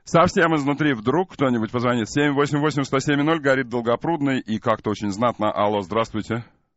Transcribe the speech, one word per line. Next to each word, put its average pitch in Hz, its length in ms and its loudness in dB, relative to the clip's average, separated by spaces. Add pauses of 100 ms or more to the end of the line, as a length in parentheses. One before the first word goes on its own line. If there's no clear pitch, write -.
Совсем 170 500 4
изнутри 143 380 0
вдруг 131 400 -2
кто-нибудь 120 400 0
позвонит. 120 380 0
Семь 147 240 0
восемь 143 240 0
восемь 143 260 0
сто 135 160 -2
семь 143 220 0
ноль, 160 180 0
горит 135 280 0
Долгопрудный, 127 720 -2
и 110 180 -4
как-то 110 320 -2
очень 104 200 -4
знатно. 107 400 0
Алло, 104 300 0
здравствуйте. 110 640 -4 (320)